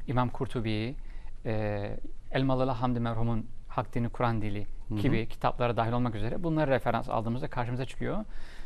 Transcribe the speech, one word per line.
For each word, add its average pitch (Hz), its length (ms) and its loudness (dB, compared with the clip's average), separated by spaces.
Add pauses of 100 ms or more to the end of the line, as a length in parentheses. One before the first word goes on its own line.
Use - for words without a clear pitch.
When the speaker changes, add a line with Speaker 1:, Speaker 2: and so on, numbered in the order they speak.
Speaker 1:
İmam 123 220 2
Kurtubi, 113 680 -2 (500)
e, 107 520 0 (340)
Elmalılı 131 400 2
Hamdi 123 280 0
merhumun 117 460 2 (220)
Hak - 280 -4
Dini 117 140 2
Kur'an 117 320 2
Dili 104 260 0 (220)
Speaker 2:
Hı 110 60 0
hı. 101 40 0
Speaker 1:
gibi 113 280 4
kitaplara 123 500 2
dahil 113 140 2
olmak 120 240 2
üzere 113 280 0
bunları 156 280 2
referans 123 380 2
aldığımızda 117 380 0
karşımıza 123 380 -2
çıkıyor. 139 400 -2 (400)